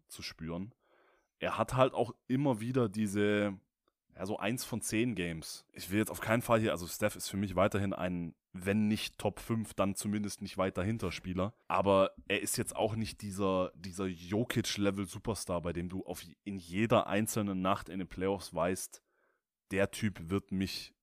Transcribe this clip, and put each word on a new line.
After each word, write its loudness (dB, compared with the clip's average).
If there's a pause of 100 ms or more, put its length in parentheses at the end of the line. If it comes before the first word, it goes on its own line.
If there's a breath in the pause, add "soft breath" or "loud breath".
zu -16
spüren, -8 (680 soft breath)
er 0
hat 0
halt 6
auch -2 (120)
immer 2
wieder 2
diese, 2 (600)
ja, -6
so -4
eins -2
von -4
zehn 0
Games. -4 (100)
Ich -10
will 4
jetzt 2
auf -6
keinen 2
Fall 4
hier, 2
also -4
Steph -2
ist -8
für -4
mich -2
weiterhin 4
ein, -2 (200)
wenn 2
nicht 0
Top -2
fünf, -4
dann 2
zumindest -2
nicht -6
weit 0
dahinter 0
Spieler. -2 (140)
Aber 4 (120)
er 2
ist -2
jetzt -4
auch 0
nicht -4
dieser, 0
dieser -6
Jokic-Level-Superstar, -2
bei -4
dem -4
du -6
auf, -10 (200)
in -6
jeder 4
einzelnen 0
Nacht 2
in -6
den -4
Playoffs -4
weißt, -2 (680)
der 2
Typ -4
wird 0
mich -2